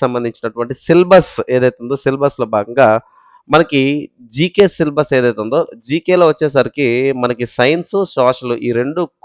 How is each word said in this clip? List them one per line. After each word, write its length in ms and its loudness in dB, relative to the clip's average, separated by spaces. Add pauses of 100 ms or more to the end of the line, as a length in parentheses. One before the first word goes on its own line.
సంబంధించినటువంటి 720 -6 (100)
సిలబస్ 480 4 (240)
ఏదైతే 280 0
ఉందో 200 -6
సిలబస్లో 500 -2
భాగంగా 320 2 (680)
మనకి 280 2 (540)
జీకే 300 2 (100)
సిలబస్ 420 -2
ఏదైతే 260 0
ఉందో 160 -2 (280)
జీకేలో 420 2
వచ్చేసరికి 560 -2 (380)
మనకి 320 -4
సైన్స్, 420 0 (160)
సోషల్ 400 -2 (140)
ఈ 100 -2
రెండు 260 -4 (200)